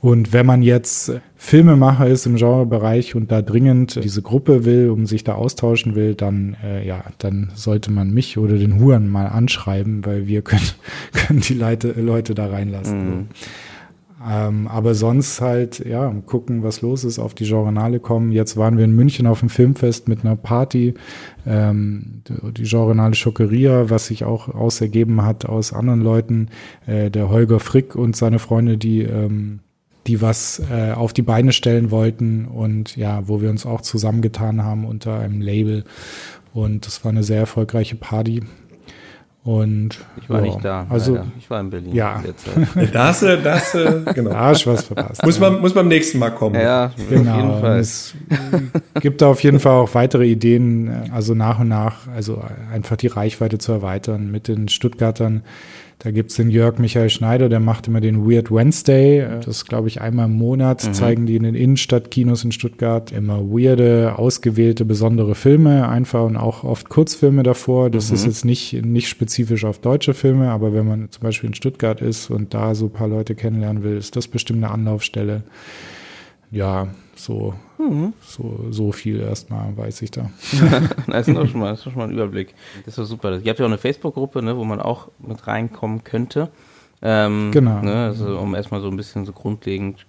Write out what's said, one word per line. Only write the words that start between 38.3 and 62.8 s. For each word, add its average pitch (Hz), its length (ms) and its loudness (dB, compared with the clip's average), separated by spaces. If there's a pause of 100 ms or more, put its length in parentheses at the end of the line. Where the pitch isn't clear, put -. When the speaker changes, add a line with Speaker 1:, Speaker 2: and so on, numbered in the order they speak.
Speaker 1:
Und, 110 560 -2 (220)
Speaker 2:
Ich - 80 -20
war - 120 0
Speaker 1:
ja, 101 60 2
Speaker 2:
nicht 98 180 -4
da, 95 260 -4
Speaker 1:
also, 120 240 2
Speaker 2:
leider. 95 120 -4 (120)
Ich - 100 -20
war 110 120 -6
in 98 100 -8
Berlin 90 240 -10
Speaker 1:
ja. 104 220 0
Speaker 2:
in 107 80 -8
der 87 120 -10
Zeit. 151 560 0
Speaker 3:
<laughs> - 0 -
Da 117 160 4
hast 175 140 2
du, 185 160 6
da 147 160 0
hast 175 200 -2
du, 160 300 2 (100)
genau. 117 160 -2
Speaker 1:
Da 110 100 -2
hast 143 260 4
du 123 40 2
was 117 140 2
verpasst, - 400 -6
Speaker 3:
Muss 165 140 4
Speaker 1:
ja. 190 120 6
Speaker 3:
man, 190 120 0
muss 180 100 2
beim 185 160 4
nächsten 156 300 2
Mal 117 120 0
kommen. 110 260 -2
Speaker 2:
Ja, 123 360 2 (160)
Speaker 1:
Genau. 120 240 4
Speaker 2:
auf 110 60 2
jeden 107 220 0
Fall. 113 180 2
Speaker 1:
Es - 360 -4 (840)
gibt 139 220 2
da 143 60 8
auf 135 140 4
jeden 143 160 6
Fall 135 220 6
auch 120 140 0
weitere 123 320 4
Ideen, 117 880 2
also 113 200 0
nach 110 240 0
und 117 100 2
nach, 110 400 -2
also 110 340 -8 (280)
einfach 113 260 -4
die 123 100 -2
Reichweite 107 500 -2
zu 113 160 -4
erweitern 101 580 -4
mit 104 160 -6
den 107 220 -2
Stuttgartern. 113 760 -2 (600)
Da 110 100 -6
gibt's 110 240 -2
den 117 120 2
Jörg 113 300 4
Michael 113 320 2
Schneider, 117 400 2
der 113 100 2
macht 113 260 0
immer 113 140 0
den 110 260 2
Weird 117 240 4
Wednesday. 139 720 4
Das 117 280 -6
ist, - 200 -8
glaub 113 180 -2
ich, 110 140 -6
einmal 117 300 0
im - 20 0
Monat 127 540 0
Speaker 2:
Mhm. 104 80 -2
Speaker 1:
zeigen 117 320 2
die 113 100 0
in 110 60 2
den 113 120 0
Innenstadtkinos 123 880 2
in 117 100 -2
Stuttgart 113 600 -4